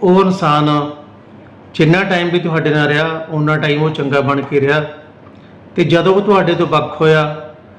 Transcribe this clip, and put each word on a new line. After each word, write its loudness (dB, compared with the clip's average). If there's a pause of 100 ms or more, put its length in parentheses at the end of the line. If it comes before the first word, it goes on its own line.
ਉਹ 4
ਇਨਸਾਨ 0 (840)
ਜਿੰਨਾ 2
ਟਾਈਮ -2
ਵੀ 0
ਤੁਹਾਡੇ -2
ਨਾਲ 2
ਰਿਹਾ, -2
ਉਨਾ 0
ਟਾਈਮ -2
ਉਹ 0
ਚੰਗਾ -2
ਬਣ 0
ਕੇ -2
ਰਿਹਾ, 0 (920)
ਤੇ 0
ਜਦੋਂ 2
ਉਹ 2
ਤੁਹਾਡੇ 2
ਤੋਂ -2
ਵੱਖ -2
ਹੋਇਆ, 0 (280)